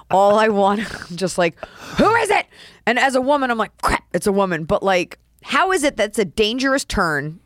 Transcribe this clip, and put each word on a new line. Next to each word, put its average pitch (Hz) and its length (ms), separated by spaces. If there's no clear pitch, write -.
All 202 280
I 220 100
wanted, 202 380
<laughs> - 140
just 180 240
like, 175 200
"Who 381 180
is 440 140
it?" 392 160
And 240 120
as 254 160
a 262 60
woman, 269 300
I'm 226 80
like, 208 240
"Crap, - 200
it's 175 140
a 202 60
woman." 180 320
But, 196 180
like, 185 360
how 349 300
is 330 120
it 285 120
that's 208 220
a 214 60
dangerous 254 600
turn? 156 600